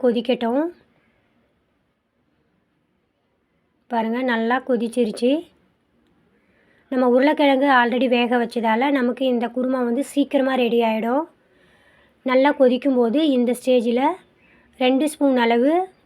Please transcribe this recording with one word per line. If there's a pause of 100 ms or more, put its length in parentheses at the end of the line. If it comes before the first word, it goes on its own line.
கொதிக்கட்டும். (3250)
பாருங்க, (120)
நல்லா (100)
கொதிச்சிருச்சு. (1600)
நம்ம
உருளைக்கிழங்கு
already
வேக (120)
வச்சதால
நமக்கு
இந்த
குருமா
வந்து
சீக்கிரமா
ரெடி
ஆயிடும். (1040)
நல்லா (100)
கொதிக்கும்போது (180)
இந்த
ஸ்டேஜில் (800)
ரெண்டு (100)
ஸ்பூன்
அளவு (320)